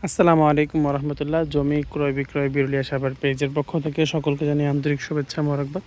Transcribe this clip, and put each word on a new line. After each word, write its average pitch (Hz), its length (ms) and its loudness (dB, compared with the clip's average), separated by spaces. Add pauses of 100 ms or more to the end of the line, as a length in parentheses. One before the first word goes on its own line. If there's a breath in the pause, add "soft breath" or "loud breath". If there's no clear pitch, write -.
আসসালামু 165 420 6
আলাইকুম 151 340 2
ওয়া 143 140 2
রাহমাতুল্লাহ। 147 440 -2 (120)
জমি 147 260 2 (120)
ক্রয় 143 280 0
বিক্রয় 139 360 -2
বিরুলিয়া 139 340 0
সাভার 135 320 -2
পেজের 139 360 0
পক্ষ 143 140 -4 (140)
থেকে 156 160 -2 (120)
সকলকে 143 360 -2
জানাই 147 240 2
আন্তরিক 143 320 0
শুভেচ্ছা, 151 400 -4
মোবারকবাদ। 143 420 -4